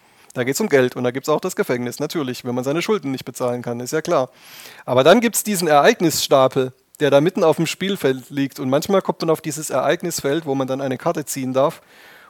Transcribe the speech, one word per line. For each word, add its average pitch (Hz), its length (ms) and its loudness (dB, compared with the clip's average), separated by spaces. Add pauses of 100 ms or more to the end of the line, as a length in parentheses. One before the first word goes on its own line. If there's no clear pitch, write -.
(320)
Da 127 120 -4
geht's 135 160 -2
um 214 80 -2
Geld 127 280 4
und 123 80 -4
da 123 60 0
gibt's 131 180 -6
auch 151 120 0
das 185 160 -6
Gefängnis, 123 420 -4
natürlich, 143 460 -6
wenn 123 100 -4
man 123 100 -4
seine 147 180 -2
Schulden 160 280 -2
nicht 131 140 -8
bezahlen 123 380 -6
kann, 120 180 -8
ist 123 120 -8
ja 156 80 -2
klar. 156 300 -2 (560)
Aber 131 160 2
dann 185 180 8
gibt's 226 220 -2
diesen 185 240 -2
Ereignisstapel, 143 1040 4 (280)
der 120 100 2
da 139 100 6
mitten 185 220 0
auf 160 140 4
dem 165 100 0
Spielfeld 147 640 -4
liegt. 139 300 -4
Und 131 100 -4
manchmal 180 320 2
kommt - 200 -6
man 165 80 0
auf 156 100 0
dieses 151 300 -8
Ereignisfeld, 151 760 -2
wo 135 80 -2
man 135 140 -2
dann 135 120 -4
eine 131 180 -4
Karte 170 260 -4
ziehen 131 280 -6
darf. 139 300 0 (480)